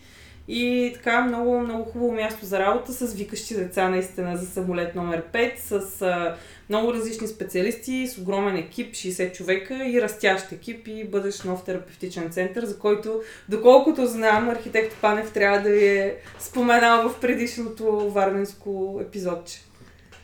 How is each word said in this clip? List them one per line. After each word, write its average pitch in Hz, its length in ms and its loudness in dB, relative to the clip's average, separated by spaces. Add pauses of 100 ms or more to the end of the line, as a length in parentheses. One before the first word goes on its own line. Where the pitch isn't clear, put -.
(500)
И 247 460 0
така, 240 260 0
много, 240 400 2
много 226 240 -4
хубаво 240 280 -2
място 214 340 -4
за 190 120 -2
работа, 240 340 0
с 233 220 -6
викащи 208 420 -8
деца 185 320 0
наистина 185 480 -2
за 180 100 -6
самолет 180 480 -4
номер 170 280 -2
пет, 247 360 -2
с, - 140 -10 (300)
а, 175 320 0 (340)
много 226 260 0
различни 226 320 -4
специалисти, 233 800 -4
с 247 120 -10
огромен 196 380 -2
екип, 220 380 -8
шейсет 180 400 -4
човека 190 400 -2 (120)
и 240 160 2
растящ 190 500 0
екип 220 360 -12
и 220 160 -10
бъдещ 196 400 -4
нов 180 200 -4
терапевтичен 180 640 -8
център, 185 340 -2
за 202 140 -8
който, 214 420 0 (280)
доколкото 254 580 6
знам, 226 420 2
архитект 226 520 -2
Панев 214 320 2
трябва 202 280 4
да 208 100 0
ви 208 160 6
е 196 300 2 (220)
споменал 240 680 4
в - 120 -6
предишното 220 880 0
варненско 196 920 -2
епизодче. 175 580 -8 (640)